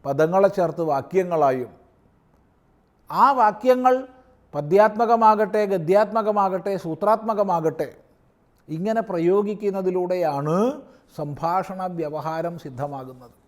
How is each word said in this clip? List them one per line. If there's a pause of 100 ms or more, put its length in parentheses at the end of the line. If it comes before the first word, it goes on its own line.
പദങ്ങളെ
ചേർത്ത്
വാക്യങ്ങളായും, (1400)
ആ (140)
വാക്യങ്ങൾ (600)
പദ്യാത്മകമാകട്ടെ, (120)
ഗദ്യാത്മകമാകട്ടെ, (120)
സൂത്രാത്മകമാകട്ടെ, (760)
ഇങ്ങനെ
പ്രയോഗിക്കുന്നതിലൂടെയാണ് (600)
സംഭാഷണ (180)
വ്യവഹാരം
സിദ്ധമാകുന്നത്. (120)